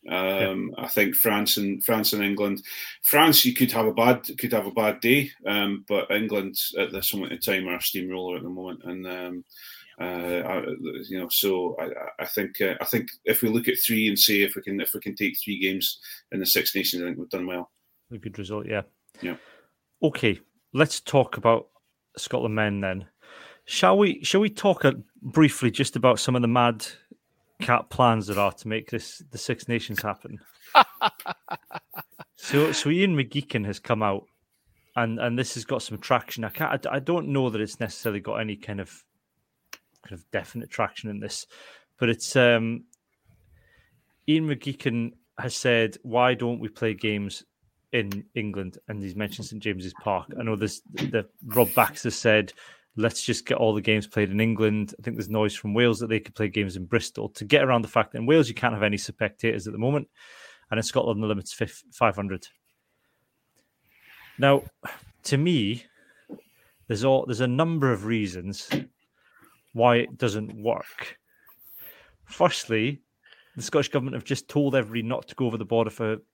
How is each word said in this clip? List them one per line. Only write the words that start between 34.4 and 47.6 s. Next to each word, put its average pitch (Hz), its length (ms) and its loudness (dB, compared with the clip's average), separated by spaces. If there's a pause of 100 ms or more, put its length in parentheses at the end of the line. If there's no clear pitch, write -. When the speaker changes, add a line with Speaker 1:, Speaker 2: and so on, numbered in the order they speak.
Speaker 2:
and, 117 220 0
and 120 200 0
this 127 160 -2
has 117 100 -8
got 131 160 -4
some - 160 -10
traction. 117 480 -2
I 104 60 -4
can't, - 360 -4
I, 131 100 -2
I - 20 0
don't 156 300 -2
know 135 200 2
that 110 120 -2
it's 107 200 -6
necessarily 104 400 -4
got 104 140 -6
any 110 200 -4
kind 101 260 -10
of, - 220 -14 (1000)
kind - 100 -18
of 87 180 -18
definite 110 380 -6
traction - 400 -2
in 104 120 -8
this, - 260 -10 (500)
but 120 140 2
it's, - 260 -2
um, 117 480 4 (1400)
Ian 156 180 4
McGeechan 123 640 -2 (260)
has 123 180 -6
said, 117 460 2
"Why 123 320 4
don't 120 260 -2
we 110 80 -6
play 110 240 -2
games 101 520 -4 (480)